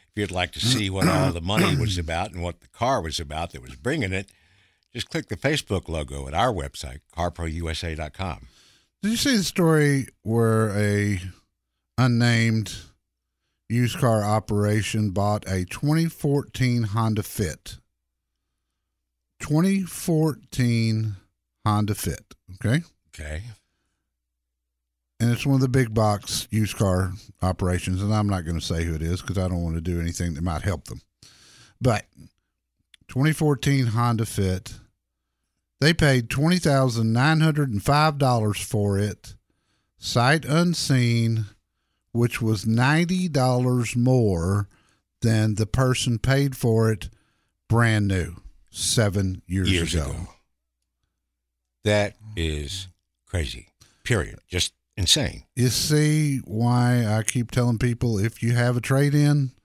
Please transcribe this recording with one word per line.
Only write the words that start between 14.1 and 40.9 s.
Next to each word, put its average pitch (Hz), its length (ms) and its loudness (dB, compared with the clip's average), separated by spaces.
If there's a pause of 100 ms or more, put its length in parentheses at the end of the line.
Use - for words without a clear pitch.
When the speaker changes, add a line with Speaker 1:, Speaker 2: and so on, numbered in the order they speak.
Speaker 2:
operation 104 840 0
bought 101 380 0
a 92 180 -2
twenty 156 400 0
fourteen 131 760 -2
Honda 107 400 -2
Fit? - 560 -8 (1600)
Twenty 190 420 0
fourteen 117 1300 -2 (500)
Honda 107 300 0
Fit, - 400 -8 (280)
okay? 139 200 0 (260)
Speaker 1:
Okay. 78 320 -10 (1800)
Speaker 2:
And 117 120 2
it's 117 140 -4
one 139 100 2
of 131 60 4
the 131 80 2
big 123 240 0
box 104 580 0
used 107 240 0
car 92 380 2 (280)
operations, 92 600 -2
and 104 120 -2
I'm 107 140 0
not 92 180 -2
gonna 82 140 -4
say 82 240 -4
who 85 100 -2
it 76 80 -4
is 85 200 -2
'cause 92 160 -6
I 92 100 -2
don't 87 160 -2
wanna 82 160 -4
do 85 220 -4
anything 85 320 -4
that 71 80 -8
might 78 220 -4
help 82 220 -4
them. 58 160 -14 (800)
But 117 280 0 (1000)
twenty 143 240 2
fourteen 143 560 2
Honda 113 380 2
Fit, 95 480 -2 (1080)
they 156 140 4
paid 131 360 2
twenty 165 300 2
thousand 127 540 2
nine 151 260 4
hundred 147 320 2
and 101 100 -2
five 147 360 2
dollars 117 420 2
for 101 400 0
it, - 360 -4 (640)
sight 131 460 2
unseen, 120 1040 2 (680)